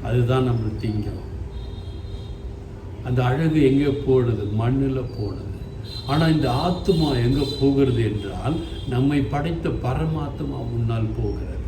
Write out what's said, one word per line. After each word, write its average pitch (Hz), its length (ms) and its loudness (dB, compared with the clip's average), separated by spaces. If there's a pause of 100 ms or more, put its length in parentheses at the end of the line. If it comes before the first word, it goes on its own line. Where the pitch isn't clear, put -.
அதுதான் 123 460 2
நம்மளை 113 360 -2
திங்கும். 104 440 -4 (1700)
அந்த 127 220 0
அழகு 156 380 4
எங்கே 135 220 6
போடுது? 117 640 2 (120)
மண்ணுல 131 440 2 (160)
போடுது. 98 300 -6 (580)
ஆனா, 156 200 4
இந்த 143 240 4
ஆத்துமா 156 720 2
எங்க 135 220 4 (160)
போகிறது 135 420 4
என்றால், 101 520 -2 (340)
நம்மை 139 320 2
படைத்த 156 480 -2
பரமாத்மா 139 1040 -2
முன்னால் 113 380 0 (120)
போகிறது. - 460 -4